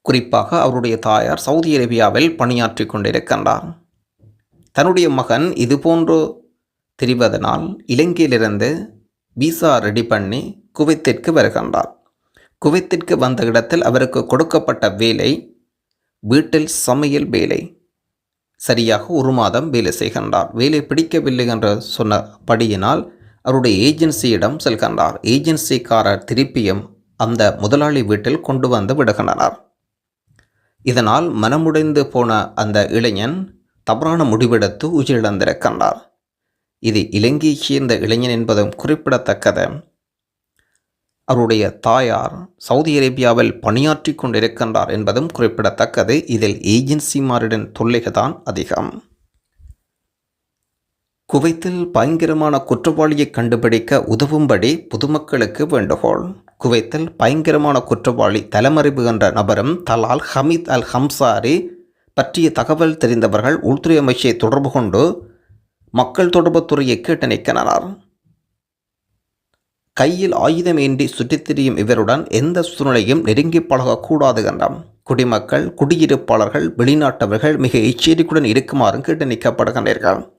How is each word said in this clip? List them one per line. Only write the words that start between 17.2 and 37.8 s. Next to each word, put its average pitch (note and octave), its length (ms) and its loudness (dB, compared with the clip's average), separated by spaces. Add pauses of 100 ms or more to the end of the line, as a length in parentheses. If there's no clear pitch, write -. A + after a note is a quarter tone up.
வேலை. - 320 0 (1000)
சரியாக A2+ 460 0
ஒரு C3+ 260 0
மாதம் B2 380 0
வேலை A#2 280 0
செய்கின்றார். G2 540 -2
வேலை C#3+ 300 0
பிடிக்கவில்லை D3 640 -2
என்று A2 360 0 (160)
சொன்னபடியினால், A2 1040 0 (400)
அவருடைய B2+ 340 2 (120)
ஏஜென்சியிடம் C#3+ 760 0
செல்கின்றார். G#2+ 580 -2
ஏஜென்சிக்காரர் C3 1120 0
திருப்பியும் A2 500 0 (340)
அந்த A2+ 440 0
முதலாளி C#3+ 420 2
வீட்டில் G#2+ 380 -2
கொண்டு C3 280 -2
வந்து A#2 260 0
விடுகின்றனர். - 600 0 (1300)
இதனால் B2 520 2
மனமுடைந்து D3+ 680 2
போன A2+ 500 0
அந்த G#2 320 0
இளைஞன் A#2 520 -2 (440)
தவறான D#3+ 420 0
முடிவெடுத்து A2+ 600 0
உயிரிழந்திருக்கின்றார். A2+ 1160 0 (840)
இது G#2+ 280 0
இலங்கையைச் C#3+ 500 0
சேர்ந்த C3+ 360 -2